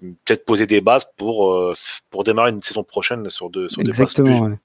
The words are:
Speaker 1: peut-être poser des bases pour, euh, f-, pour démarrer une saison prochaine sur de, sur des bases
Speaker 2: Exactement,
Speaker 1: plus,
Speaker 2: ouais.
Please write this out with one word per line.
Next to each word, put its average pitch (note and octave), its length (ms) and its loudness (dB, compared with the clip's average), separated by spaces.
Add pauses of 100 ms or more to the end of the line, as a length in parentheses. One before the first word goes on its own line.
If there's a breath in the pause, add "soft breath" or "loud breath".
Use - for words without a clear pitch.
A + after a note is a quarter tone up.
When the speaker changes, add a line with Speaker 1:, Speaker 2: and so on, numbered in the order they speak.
(260)
Speaker 1:
peut-être A2 200 0
poser A2 200 2
des G#2 160 2
bases A#2+ 240 4 (120)
pour, G#2 340 0
euh, F2+ 240 0
f-, - 240 -10 (100)
pour G2 140 -4
démarrer A2+ 280 2
une G#2 100 -6
saison - 220 -6
prochaine G#2+ 460 -6
sur F2 200 -12
de, F#2 180 -6
sur - 160 -6
des A#2+ 80 0
bases A2+ 80 -2
Speaker 2:
Exactement, C3+ 420 4
Speaker 1:
plus, A2 100 0
Speaker 2:
ouais. G#2 140 -8